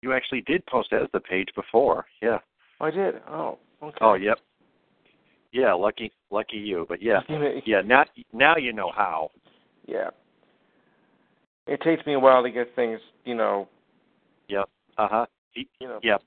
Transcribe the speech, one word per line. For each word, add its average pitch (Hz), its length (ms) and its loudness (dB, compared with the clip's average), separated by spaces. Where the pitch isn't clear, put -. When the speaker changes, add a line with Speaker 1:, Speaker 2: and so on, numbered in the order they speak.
Speaker 1:
You 131 120 -4
actually 127 280 -4
did 165 240 -2
post - 280 -2
as - 200 0
the 95 60 0
page 92 360 -4
before, 110 500 2
yeah. 110 180 0
Speaker 2:
Oh, 151 60 -6
I 156 60 -2
did? 185 240 -2
Oh, 156 280 -8
okay. 151 200 -14
Speaker 1:
Oh, 110 140 6
yep. 101 220 0
Yeah, 120 220 4
lucky, 104 380 -2
lucky 107 260 -4
you, 98 320 -6
but 87 120 -8
yeah. 107 180 2
Speaker 2:
<laughs> 143 360 -4
Speaker 1:
Yeah, 104 160 2
now, 123 240 6
now 143 240 4
you 123 160 -4
know 95 220 -6
how. 82 340 -2
Speaker 2:
Yeah. 107 220 -6
It 147 140 -4
takes 165 240 0
me 147 80 -2
a 139 60 2
while 127 240 8
to 123 80 -2
get 120 240 -6
things, 113 240 -2
you 123 120 -6
know. 104 340 0
Speaker 1:
Yep, 98 200 -4
uh-huh. 107 280 0
He, 131 180 -14
Speaker 2:
You 131 80 -12
know. 113 160 -12
Speaker 1:
yep. 107 240 2